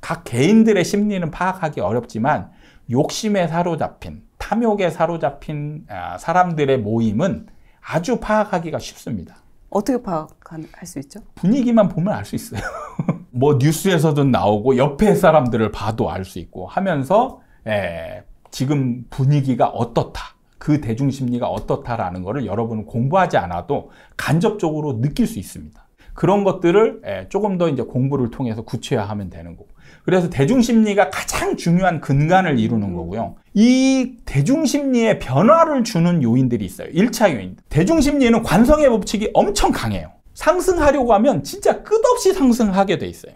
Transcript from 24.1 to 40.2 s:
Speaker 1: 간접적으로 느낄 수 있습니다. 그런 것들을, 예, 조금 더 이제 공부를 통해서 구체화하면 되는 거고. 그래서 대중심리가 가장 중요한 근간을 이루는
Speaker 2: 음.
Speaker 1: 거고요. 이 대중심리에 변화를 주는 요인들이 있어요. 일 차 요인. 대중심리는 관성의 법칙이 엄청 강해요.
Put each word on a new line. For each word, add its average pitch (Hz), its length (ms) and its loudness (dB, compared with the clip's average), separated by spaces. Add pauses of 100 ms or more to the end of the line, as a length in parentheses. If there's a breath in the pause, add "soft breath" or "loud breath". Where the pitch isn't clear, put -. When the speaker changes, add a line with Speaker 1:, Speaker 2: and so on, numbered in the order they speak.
Speaker 1:
간접적으로 156 840 -2
느낄 147 260 0
수 - 120 -6
있습니다. 82 480 -16 (280 soft breath)
그런 202 280 2
것들을, 196 640 2
예, 190 220 -8
조금 202 300 -2
더 170 100 2
이제 127 140 -2
공부를 131 480 -2
통해서 113 320 -6
구체화하면 104 680 -6
되는 85 260 -16
거고. - 120 -20 (360 soft breath)
그래서 170 260 2
대중심리가 214 800 2
가장 - 460 -4
중요한 170 440 0
근간을 156 580 2
이루는 110 300 0
Speaker 2:
음. 90 80 -6
Speaker 1:
거고요. 90 400 -8 (180)
이 262 720 4
대중심리에 247 960 0
변화를 269 640 4
주는 175 380 0
요인들이 120 420 0
있어요. 82 280 -12
일 196 200 0
차 202 200 2
요인. 95 240 -8 (120)
대중심리는 262 760 2
관성의 277 460 4
법칙이 214 460 -2
엄청 392 360 2
강해요. 95 400 -4 (240)